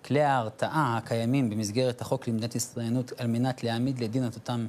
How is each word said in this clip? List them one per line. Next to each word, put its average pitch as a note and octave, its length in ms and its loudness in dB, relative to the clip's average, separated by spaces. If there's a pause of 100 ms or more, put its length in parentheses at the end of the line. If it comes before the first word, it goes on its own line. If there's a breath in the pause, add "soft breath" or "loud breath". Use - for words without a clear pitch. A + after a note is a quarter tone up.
כלי C#3+ 160 4
ההרתעה B2 760 2
הקיימים A#2 520 2
במסגרת A2 520 0
החוק - 260 -2
למניעת A2+ 280 -2
הסתננות A#2 600 -2
על B2 100 -2
מנת B2 360 0
להעמיד B2 360 0
לדין A#2+ 280 0
את - 80 -4
אותם A#2 340 -4